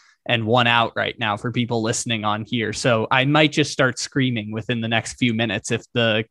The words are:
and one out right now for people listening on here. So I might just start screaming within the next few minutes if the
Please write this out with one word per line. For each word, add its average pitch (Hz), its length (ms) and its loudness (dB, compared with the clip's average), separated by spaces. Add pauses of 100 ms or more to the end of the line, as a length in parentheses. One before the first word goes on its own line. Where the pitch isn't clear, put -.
(240)
and 113 220 -2
one 120 220 2
out 117 260 2
right 110 240 -4
now 107 180 -2
for 123 140 -6
people 117 320 -2
listening 113 420 -2
on 107 200 -2
here. 110 280 -4
So 113 380 0
I 131 140 4
might 147 260 4
just 151 220 0
start 127 260 0
screaming 120 540 -2
within 113 280 -4
the 113 60 -2
next 113 280 -2
few 120 200 0
minutes 110 380 -2
if 113 100 -2 (120)
the 113 360 2